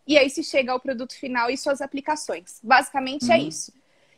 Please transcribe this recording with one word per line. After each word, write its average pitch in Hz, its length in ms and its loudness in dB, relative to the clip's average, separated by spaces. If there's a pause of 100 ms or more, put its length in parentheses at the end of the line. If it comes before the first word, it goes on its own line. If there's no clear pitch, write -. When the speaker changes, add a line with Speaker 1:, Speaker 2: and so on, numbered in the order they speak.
Speaker 1:
e 285 100 6
aí 277 140 6
se 320 120 -6
chega 262 300 0
ao 254 80 -2
produto 262 340 -6
final 247 360 -4
e 269 80 -2
suas 277 240 -2
aplicações. 269 800 -8
Basicamente 262 680 2
é 330 60 6
Speaker 2:
Uhum. 311 120 2
Speaker 1:
isso. - 220 -10 (480)